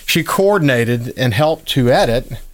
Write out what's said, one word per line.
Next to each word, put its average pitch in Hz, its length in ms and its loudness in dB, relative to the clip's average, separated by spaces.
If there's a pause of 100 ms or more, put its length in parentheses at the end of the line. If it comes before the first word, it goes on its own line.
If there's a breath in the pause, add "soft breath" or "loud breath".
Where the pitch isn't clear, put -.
She 165 180 -2
coordinated 127 920 0
and 123 160 0
helped 151 360 -2
to 120 200 2
edit 127 440 0 (200)